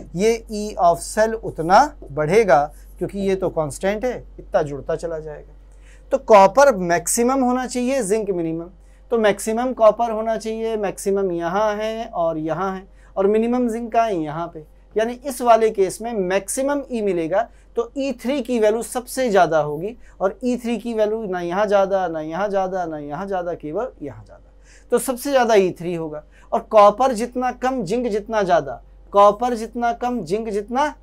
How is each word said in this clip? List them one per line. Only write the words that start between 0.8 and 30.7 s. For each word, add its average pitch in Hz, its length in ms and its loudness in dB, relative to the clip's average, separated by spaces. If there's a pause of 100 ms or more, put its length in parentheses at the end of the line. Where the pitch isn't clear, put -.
of 170 200 4
cell 220 300 0
उतना 190 500 4 (280)
बढ़ेगा, 156 520 4 (340)
क्योंकि 185 200 -6
ये 196 180 -2
तो 190 140 -4
कांस्टेंट 190 540 -4
है, 247 120 -4 (220)
इतना - 240 -2
जुड़ता 143 340 -6
चला 165 220 -8
जाएगा। 151 360 -16 (580)
तो - 60 0
कॉपर 202 580 8
मैक्सिमम 190 680 0
होना 247 220 0
चाहिए, 247 360 -2
जिंक 202 280 -2
मिनिमम। 165 400 -4 (400)
तो 233 80 0
मैक्सिमम 220 560 0
कॉपर 220 360 4
होना 220 260 -2
चाहिए, 220 400 -6
मैक्सिमम 196 560 -2
यहाँ 185 440 -2
है 220 300 -6
और 165 320 -4
यहाँ 165 380 -4
है, 185 100 -14 (300)
और 196 100 2
मिनिमम 233 420 0
जिंक 226 240 -6
का 226 120 2
है 214 120 -2
यहाँ 160 380 -6
पे, 156 120 -18 (300)
यानी 226 180 0
इस 247 280 -10
वाले 226 280 6
केस 196 320 -2
में 233 100 -8
मैक्सिमम 220 800 -2
ई 233 120 -4
मिलेगा। 180 460 -2 (280)
तो 233 200 -4
ई 277 160 -4
थ्री 269 300 -4
की 247 180 -4
वैल्यू 214 220 2
सबसे 247 480 -6
ज़्यादा 170 280 4
होगी, 151 380 -4 (240)
और 190 240 -2
ई 247 120 0
थ्री 233 220 -4
की 220 160 -8
वैल्यू 214 320 0
ना 180 140 -4
यहाँ 180 260 0
ज़्यादा, 196 420 2
ना 160 120 -6
यहाँ 165 280 -4
ज़्यादा, 190 360 -2
ना 160 140 -8
यहाँ 147 280 -8
ज़्यादा, 180 280 -4
केवल 160 320 -6 (160)
यहाँ 110 220 -14
ज़्यादा, - 260 -20 (420)
तो 240 60 4
सबसे 247 320 -4
ज़्यादा 247 240 4
ई 190 240 4
थ्री 175 160 -8
होगा। 156 280 -8 (300)
और 226 100 0
कॉपर 214 500 6
जितना 247 400 -4
कम, 254 300 -4
जिंक 233 240 -2
जितना 214 360 -2
ज़्यादा, 151 380 0 (320)
कॉपर 208 420 6
जितना 233 380 -4
कम, 247 300 -4
जिंक 208 260 -4
जितना 233 540 -2